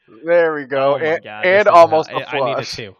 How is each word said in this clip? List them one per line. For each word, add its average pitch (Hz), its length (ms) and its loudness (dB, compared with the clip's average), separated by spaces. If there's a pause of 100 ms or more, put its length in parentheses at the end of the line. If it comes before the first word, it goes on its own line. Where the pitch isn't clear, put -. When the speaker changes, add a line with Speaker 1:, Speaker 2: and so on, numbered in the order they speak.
(260)
Speaker 1:
There 165 280 2
we 143 120 -8
go. 139 300 0
Speaker 2:
Oh - 20 -6
my 151 80 -6
Speaker 1:
And, 160 180 -2
Speaker 2:
God, 107 220 -10
Speaker 1:
and 185 80 4
Speaker 2:
this 202 80 4
is 202 120 4
Speaker 1:
almost 160 360 4
Speaker 2:
not, 131 120 -10
Speaker 1:
a - 40 -16
Speaker 2:
I, 127 100 -10
I 135 80 -4
need 117 140 -4
a 127 80 -8
Speaker 1:
flush. - 100 -14
Speaker 2:
two. 104 240 -14